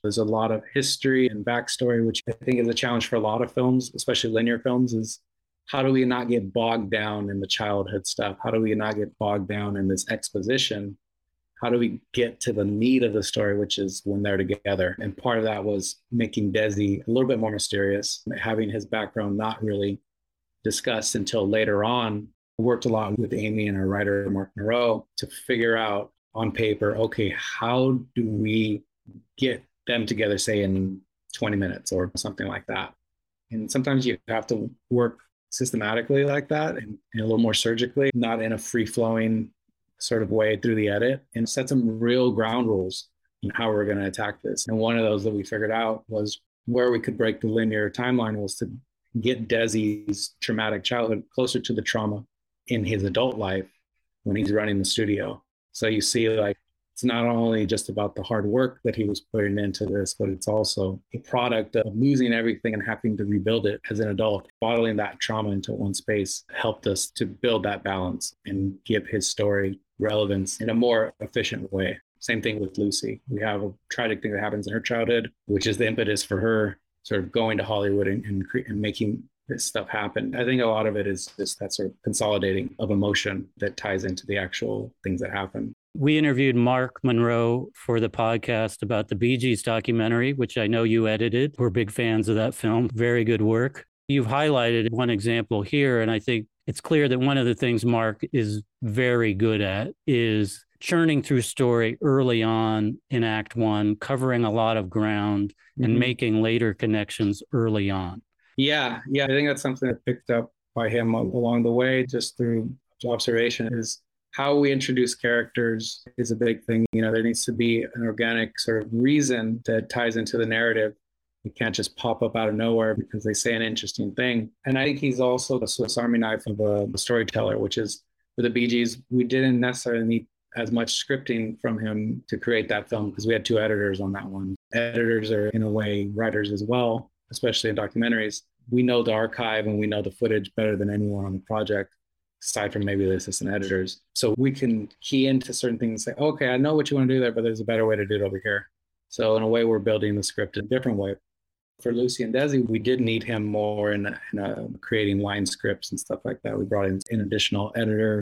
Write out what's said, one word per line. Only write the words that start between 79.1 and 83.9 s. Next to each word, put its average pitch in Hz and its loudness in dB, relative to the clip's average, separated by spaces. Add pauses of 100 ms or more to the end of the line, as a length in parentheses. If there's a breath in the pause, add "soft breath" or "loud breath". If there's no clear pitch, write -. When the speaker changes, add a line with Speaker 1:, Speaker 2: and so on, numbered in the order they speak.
Speaker 1:
this - -6
stuff 104 -6
happen. 107 -4
I 120 -2
think 127 2
a 117 2
lot 110 2
of 107 0
it 101 -2
is 95 -4 (100)
just - -6
that 101 -8
sort 98 -4
of - -12
consolidating 98 0
of 104 -2
emotion 101 0
that 101 -4
ties 95 -4